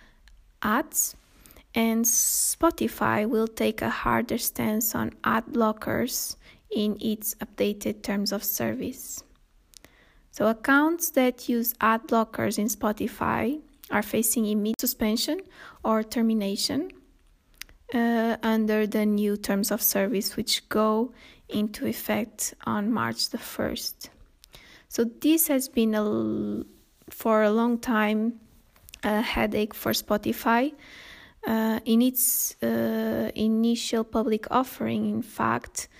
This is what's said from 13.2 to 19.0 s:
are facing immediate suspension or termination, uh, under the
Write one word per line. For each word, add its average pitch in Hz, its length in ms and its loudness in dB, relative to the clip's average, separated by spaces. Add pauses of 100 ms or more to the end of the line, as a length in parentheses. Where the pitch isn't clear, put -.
are 208 140 2
facing 220 420 0
immediate 214 340 0
suspension 233 640 -2 (420)
or 220 200 2
termination, 226 880 0 (1000)
uh, 233 520 2
under 220 420 2
the 214 180 0